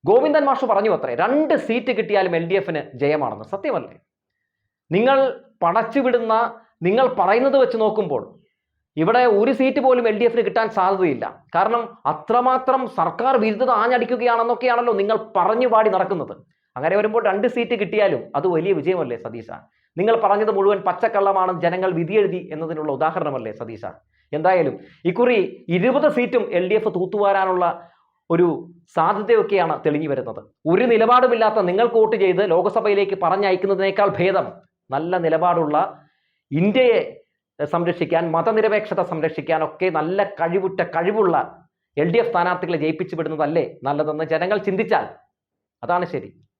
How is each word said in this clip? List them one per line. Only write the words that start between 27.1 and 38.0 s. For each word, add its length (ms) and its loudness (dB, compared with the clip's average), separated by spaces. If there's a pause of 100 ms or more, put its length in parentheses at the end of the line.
ഒരു 160 4 (480)
സാധ്യതയൊക്കെയാണ് 800 2 (120)
തെളിഞ്ഞു 220 0
വരുന്നത്. 320 -6 (320)
ഒരു 200 4
നിലപാടുമില്ലാത്ത 680 4 (100)
നിങ്ങൾ 240 2
വോട്ട് 220 4
ചെയ്ത് 340 2
ലോക്സഭയിലേക്ക് 720 0
പറഞ്ഞയക്കുന്നതിനേക്കാൾ 840 0 (100)
ഭേദം 280 0 (480)
നല്ല 240 -2
നിലപാടുള്ള, 580 0 (840)
ഇന്ത്യയെ 400 4 (720)
സംരക്ഷിക്കാൻ, 600 -2